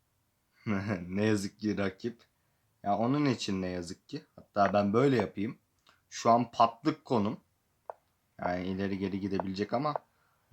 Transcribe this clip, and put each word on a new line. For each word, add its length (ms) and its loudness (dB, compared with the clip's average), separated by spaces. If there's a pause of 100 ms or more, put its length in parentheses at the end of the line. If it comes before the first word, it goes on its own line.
(640)
<laughs> 420 -4
Ne 180 -2
yazık 340 0
ki 180 -2
rakip. 460 -6 (600)
Ya, 140 0
onun 280 2
için 360 -2
ne 60 -4
yazık 420 -8
ki. 140 -10 (120)
Hatta 380 2
ben 200 4
böyle 220 4
yapayım. 420 -2 (520)
Şu 200 -2
an 220 4
patlık 540 2
konum. 340 0 (1000)
Yani 280 -4
ileri 300 -2
geri 220 -4
gidebilecek 540 -4
ama 200 -2 (600)